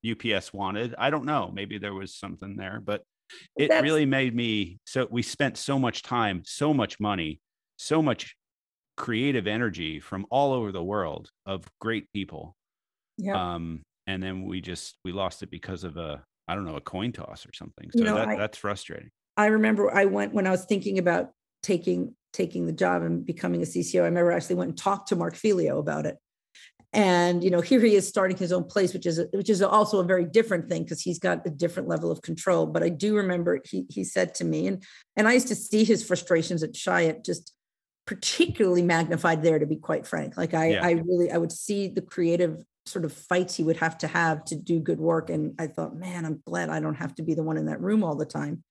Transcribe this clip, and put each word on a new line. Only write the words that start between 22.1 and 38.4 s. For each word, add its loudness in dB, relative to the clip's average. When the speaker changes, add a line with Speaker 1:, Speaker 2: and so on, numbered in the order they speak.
Speaker 2:
taking -2
the -2
job 2
and -2
becoming -2
a -2
C -4
C 2
O, 6
I 6
remember 4
I 2
actually -2
went -2
and -8
talked -2
to 2
Mark -2
Filio 2
about -2
it. -4
And, 4
you 4
know, 4
here 6
he 8
is 4
starting 0
his -2
own 0
place, 2
which -6
is, 0
which -2
is 4
also 6
a 4
very 4
different 2
thing -4
'cause -8
he's -4
got 0
a -2
different -4
level -2
of -4
control. 0
But 0
I 2
do 0
remember 0
he, -6
he -6
said 0
to -4
me, 0
and, -4
and 4
I 6
used 4
to -2
see 4
his 4
frustrations 0
at -6
Chiat 2
just -6
particularly 2